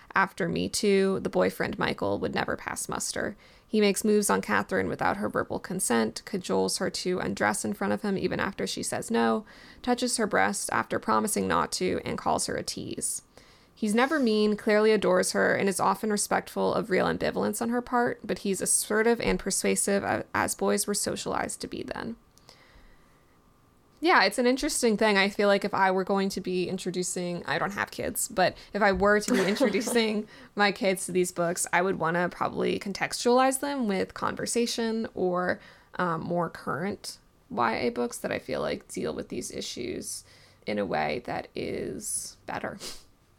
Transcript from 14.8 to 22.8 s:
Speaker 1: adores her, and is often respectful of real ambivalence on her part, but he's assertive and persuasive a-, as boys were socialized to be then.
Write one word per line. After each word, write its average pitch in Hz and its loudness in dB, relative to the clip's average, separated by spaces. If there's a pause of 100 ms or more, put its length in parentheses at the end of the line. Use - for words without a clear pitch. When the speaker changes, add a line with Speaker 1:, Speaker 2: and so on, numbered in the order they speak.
Speaker 1:
adores 190 4
her, 196 4
and 196 2
is 190 -2
often 202 0
respectful 190 0
of 185 -2
real 180 2
ambivalence 190 0
on 233 -2
her 240 0
part, 240 0
but 196 -4
he's 190 -2
assertive 220 2
and 185 0
persuasive 196 0
a-, 104 -2
as 175 0
boys 202 0
were 202 -2
socialized - -4
to - -8
be - -8
then. - -8 (1800)